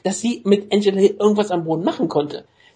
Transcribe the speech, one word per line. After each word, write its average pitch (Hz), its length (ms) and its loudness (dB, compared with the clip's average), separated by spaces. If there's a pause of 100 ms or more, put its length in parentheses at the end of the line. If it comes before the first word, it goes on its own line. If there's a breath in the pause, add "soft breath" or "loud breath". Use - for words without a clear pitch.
dass 196 180 -4
sie 233 220 -4
mit 202 280 2
Angela 202 260 2
Hill 202 200 4
irgendwas 208 320 0
am 170 140 -2
Boden 160 200 -2
machen 262 240 -2
konnte. 147 360 -4 (320 soft breath)